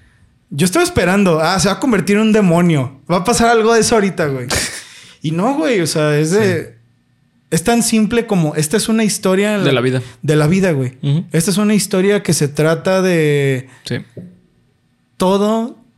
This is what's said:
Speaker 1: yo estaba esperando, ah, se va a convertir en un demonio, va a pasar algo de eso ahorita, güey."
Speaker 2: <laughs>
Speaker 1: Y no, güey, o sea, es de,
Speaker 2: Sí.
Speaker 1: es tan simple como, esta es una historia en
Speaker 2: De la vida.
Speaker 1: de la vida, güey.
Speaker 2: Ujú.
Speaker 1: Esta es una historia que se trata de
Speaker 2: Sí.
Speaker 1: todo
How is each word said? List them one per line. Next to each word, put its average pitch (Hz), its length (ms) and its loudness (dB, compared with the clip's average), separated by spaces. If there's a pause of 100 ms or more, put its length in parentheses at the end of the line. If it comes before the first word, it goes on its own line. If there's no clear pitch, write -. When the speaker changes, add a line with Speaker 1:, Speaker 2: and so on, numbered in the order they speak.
(500)
Speaker 1:
yo 151 160 -2
estaba 320 180 2
esperando, 196 560 2
ah, 165 220 0
se 190 80 2
va 190 60 0
a - 40 -8
convertir 202 380 0
en 220 60 2
un 220 100 2
demonio, 170 680 2 (100)
va 170 80 0
a 180 60 -4
pasar 233 260 0
algo 226 240 2
de 226 60 4
eso 226 160 2
ahorita, 185 320 0
güey." 131 200 -6
Speaker 2:
<laughs> - 100 -4 (680)
Speaker 1:
Y 156 60 -2
no, 196 240 -2
güey, 285 240 0
o 165 80 -2
sea, 151 320 0
es 156 120 0
de, 196 340 0
Speaker 2:
Sí. - 40 -18 (840)
Speaker 1:
es 160 120 -2
tan 233 180 2
simple 226 460 0
como, 170 280 0
esta 151 200 -2
es 208 140 -2
una 220 160 2
historia 196 500 0
en 196 80 -2
Speaker 2:
De 143 80 2
la 127 80 2
vida. 127 220 0 (200)
Speaker 1:
de 151 140 0
la 151 120 2
vida, 185 260 2
güey. 131 280 -4
Speaker 2:
Ujú. 143 300 -2
Speaker 1:
Esta 165 180 0
es 180 80 0
una 208 160 2
historia 196 500 0
que 185 100 0
se 147 160 -2
trata 165 520 0
de 143 680 0 (160)
Speaker 2:
Sí. - 140 -6 (1160)
Speaker 1:
todo 208 600 0 (200)